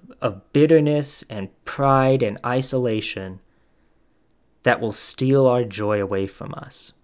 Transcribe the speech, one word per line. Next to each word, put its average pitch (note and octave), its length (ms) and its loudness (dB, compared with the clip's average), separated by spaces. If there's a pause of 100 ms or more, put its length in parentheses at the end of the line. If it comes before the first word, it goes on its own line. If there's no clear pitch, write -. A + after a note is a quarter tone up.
(200)
of G2 320 -6
bitterness D3 760 4
and G2 180 -8 (160)
pride C3+ 580 2
and G#2+ 220 -2
isolation A#2 960 -4 (1200)
that B2 180 2
will A2 120 -4
steal C3 540 2
our B2 180 2
joy G#2 360 -2
away G2 260 -2
from - 280 -12
us. - 380 -14 (120)